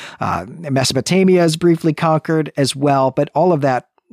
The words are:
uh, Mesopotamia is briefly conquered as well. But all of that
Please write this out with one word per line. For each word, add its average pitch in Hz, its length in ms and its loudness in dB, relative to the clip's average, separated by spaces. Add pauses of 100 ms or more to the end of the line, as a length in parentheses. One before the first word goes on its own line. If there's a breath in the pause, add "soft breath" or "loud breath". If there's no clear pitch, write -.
(200 loud breath)
uh, 90 280 -4
Mesopotamia 170 960 0
is 160 140 2
briefly 165 360 2
conquered 156 640 -2
as 139 180 0
well. 135 360 2
But 143 220 -2
all 170 200 2
of 143 80 0
that 127 260 0 (240)